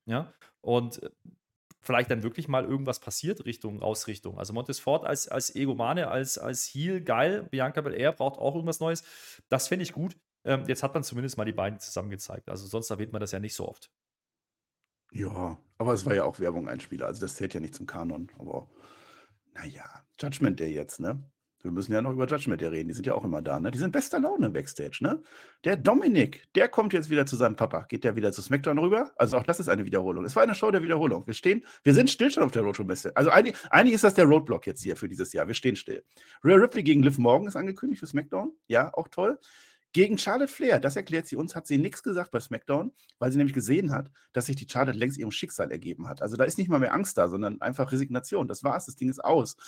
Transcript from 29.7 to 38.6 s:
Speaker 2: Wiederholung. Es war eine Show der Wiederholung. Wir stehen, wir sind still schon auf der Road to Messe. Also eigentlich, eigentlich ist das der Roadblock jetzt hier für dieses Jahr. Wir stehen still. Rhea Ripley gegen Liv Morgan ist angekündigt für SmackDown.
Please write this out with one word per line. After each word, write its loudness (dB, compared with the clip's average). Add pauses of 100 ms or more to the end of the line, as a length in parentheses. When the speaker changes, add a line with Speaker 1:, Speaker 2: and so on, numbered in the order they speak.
Speaker 2:
Wiederholung. 0
Es -2
war 8
eine 2
Show 0
der 2
Wiederholung. 0
Wir -6
stehen, 2 (180)
wir 8
sind 8
still 2
schon 2
auf 0
der 0
Road 0
to -4
Messe. -4
Also 6
eigentlich, 6 (140)
eigentlich 8
ist 4
das 8
der 10
Roadblock 4
jetzt -8
hier -4
für -8
dieses -6
Jahr. -2
Wir -4
stehen 0
still. -10 (400)
Rhea 10
Ripley 6
gegen 8
Liv 6
Morgan 6
ist -6
angekündigt -4
für -12
SmackDown. -4 (160)